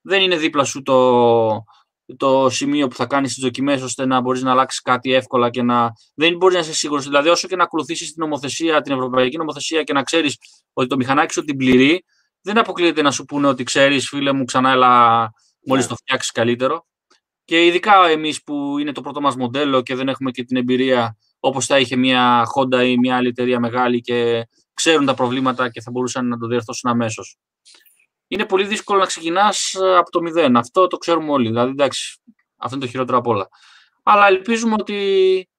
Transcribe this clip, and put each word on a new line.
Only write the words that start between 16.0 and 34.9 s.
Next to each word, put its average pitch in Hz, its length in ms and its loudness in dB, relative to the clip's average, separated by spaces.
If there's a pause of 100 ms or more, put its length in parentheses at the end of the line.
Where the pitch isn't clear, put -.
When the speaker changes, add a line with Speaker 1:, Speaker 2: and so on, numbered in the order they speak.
Speaker 1:
καλύτερο». 127 560 -2 (560)
Και 165 220 2
ειδικά 180 420 6
εμείς 156 360 -2
που 143 340 -4
είναι 147 140 -4
το 131 100 -12
πρώτο 139 200 -8
μας 139 140 0
μοντέλο 131 460 -2
και 127 140 -6
δεν 131 120 -4
έχουμε 131 240 -4
και 123 120 -10
την 127 140 -4
εμπειρία 123 600 0 (220)
όπως 131 260 -2
θα 139 140 2
είχε 131 160 0
μια 123 500 2 (100)
Honda 127 300 2
ή 127 120 2
μια 127 180 0
άλλη 123 120 0
εταιρεία 123 320 -2
μεγάλη 120 420 -2
και 117 460 -2 (260)
ξέρουν 156 320 2
τα 135 80 0
προβλήματα 127 560 -2
και 117 120 -14
θα 117 100 -16
μπορούσαν 123 360 -4
να 120 100 -4
το 117 100 -8
διορθώσουν 120 420 -4
αμέσως. 117 480 -4 (880)
Είναι 202 180 -4
πολύ 190 200 0
δύσκολο 202 340 -2
να 185 60 4
ξεκινάς, 180 680 -2
ε, 190 240 2
από 175 140 0
το 165 100 -2
μηδέν. 160 360 2
Αυτό 185 300 2
το 175 100 -4
ξέρουμε 160 340 -2
όλοι. 127 160 2
Δηλαδή, 120 240 0
εντάξει, 139 500 -4 (360)
αυτό 120 180 -10
είναι 139 100 -6
το 117 60 -8
χειρότερο 127 260 -2
απ' 120 100 0
όλα. 101 220 -2 (540)
Αλλά 208 240 4
ελπίζουμε 220 520 0
ότι 190 800 0